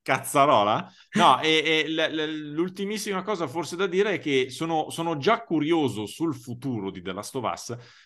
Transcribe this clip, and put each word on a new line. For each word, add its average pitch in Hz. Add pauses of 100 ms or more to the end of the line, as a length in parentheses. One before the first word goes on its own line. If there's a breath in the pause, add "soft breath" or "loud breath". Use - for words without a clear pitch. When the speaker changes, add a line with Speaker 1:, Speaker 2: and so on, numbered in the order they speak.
Speaker 1:
Cazzarola? 135 (200 loud breath)
No, 147
Speaker 2:
<laughs> -
Speaker 1:
e, 156
e 156
l-, 160
l-, 156
l'ultimissima 190
cosa 185
forse 160
da 196
dire 190
è 156
che 131
sono, 160
sono 165
già 190
curioso 147
sul 151
futuro 120
di 90
The 92
Last 104
of 110
Us, 117 (300 loud breath)